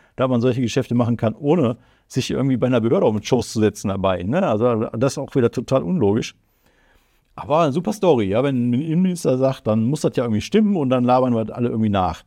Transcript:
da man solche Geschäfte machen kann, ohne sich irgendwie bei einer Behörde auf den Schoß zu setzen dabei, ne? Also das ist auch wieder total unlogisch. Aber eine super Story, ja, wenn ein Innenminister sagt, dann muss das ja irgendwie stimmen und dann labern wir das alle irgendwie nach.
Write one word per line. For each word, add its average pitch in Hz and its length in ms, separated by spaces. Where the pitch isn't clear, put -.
da 127 100
man 123 140
solche 123 180
Geschäfte 123 340
machen 120 220
kann, 110 200
ohne 143 420
sich - 220
irgendwie 135 280
bei 123 100
einer 123 140
Behörde 147 240
auf 107 100
den 107 80
Schoß - 300
zu 113 80
setzen 107 260
dabei, 95 360
ne? 151 220
Also 117 420
das 127 160
ist - 60
auch 135 160
wieder 120 160
total 131 320
unlogisch. 123 520
Aber 147 260
eine 156 100
super 170 220
Story, 139 320
ja, 101 180
wenn 123 280
ein - 20
Innenminister 160 640
sagt, 131 300
dann 110 180
muss 139 160
das - 160
ja 131 80
irgendwie 107 160
stimmen 202 340
und 143 140
dann 123 160
labern 123 280
wir 113 120
das 107 100
alle 120 140
irgendwie 110 200
nach. 95 380